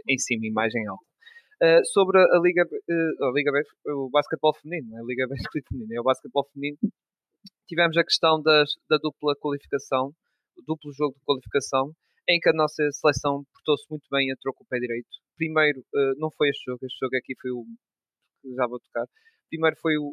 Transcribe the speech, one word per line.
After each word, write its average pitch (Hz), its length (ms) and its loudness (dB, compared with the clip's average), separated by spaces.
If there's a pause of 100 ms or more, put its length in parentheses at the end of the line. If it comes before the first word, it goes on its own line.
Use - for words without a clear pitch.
em 135 80 0
cima 113 280 -4
e 110 60 -4
mais 110 240 0
em 110 120 -2
alta. 98 180 -10 (560)
Eh, 165 240 6
sobre 190 340 4
a 180 200 6
Liga 175 260 2
B, 165 100 -12
eh, 165 500 -2
a 127 60 0
Liga 139 180 0
B, 143 140 0 (300)
o 139 160 -4
basquetebol 147 520 0
feminino, 151 300 -10
não 113 60 -14
é 117 40 -12
a 117 40 -10
Liga 123 200 -2
B 123 100 -2
<laughs> 131 340 -6
feminino, 113 260 -8
é 120 60 -4
o - 20 -4
basquetebol 131 480 0
feminino, 143 260 -8 (880)
tivemos 165 300 0
a 165 80 4
questão 160 380 2
das, 151 280 4 (200)
da 156 80 4
dupla 147 420 -2
qualificação, 139 720 -4 (460)
o - 100 -20
duplo 151 240 -8
jogo 139 240 -2
de - 80 -20
qualificação, 139 680 -2 (340)
em 175 140 2
que 175 80 2
a 160 40 6
nossa 156 380 0
seleção 143 640 0
portou-se - 360 -2
muito 156 220 -10
bem 135 160 0
e 135 60 -4
entrou 131 200 -6
com - 120 -16
o - 20 -20
pé 123 120 -4
direito. 117 280 -6 (300)
Primeiro, 156 420 0 (160)
eh, 135 220 2
não 156 180 -4
foi 147 140 2
este 135 160 -6
jogo, 127 180 -8
este 127 160 -12
jogo 131 160 -4
aqui 131 240 -6
foi 127 120 -8
o 123 120 -8 (800)
que 131 120 -14
já 123 140 -2
vou 120 120 -6
tocar. - 260 -6 (420)
Primeiro 160 320 -2
foi 160 160 -2
o, 147 180 -6